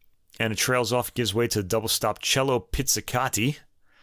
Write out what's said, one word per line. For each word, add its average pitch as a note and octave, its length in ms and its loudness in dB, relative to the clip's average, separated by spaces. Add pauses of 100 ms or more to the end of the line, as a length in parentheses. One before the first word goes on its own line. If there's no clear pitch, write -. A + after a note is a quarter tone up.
(380)
and A2 140 0
it G2+ 40 -6
trails B2 360 0
off, B2 220 0
gives A2+ 180 0
way A#2 160 0
to G#2+ 140 0
the F#2 60 -4
double A2 200 0
stop - 320 0
cello C3+ 400 2
pizzicati. B2+ 1000 -2 (440)